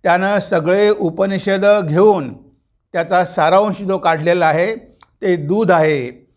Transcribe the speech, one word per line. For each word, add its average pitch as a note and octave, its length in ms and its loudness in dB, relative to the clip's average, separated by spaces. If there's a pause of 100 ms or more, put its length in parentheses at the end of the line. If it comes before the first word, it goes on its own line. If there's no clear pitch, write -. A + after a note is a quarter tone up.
त्यानं F#3+ 360 0
सगळे G3 520 0
उपनिषद G3 760 -2 (180)
घेऊन E3 500 2 (580)
त्याचा F3 320 0
सारांश F3+ 580 0
जो F#3+ 160 -4
काढलेला E3+ 480 0
आहे, F3 300 0 (460)
ते F#3 140 0
दूध F3+ 340 -2
आहे. D3+ 680 0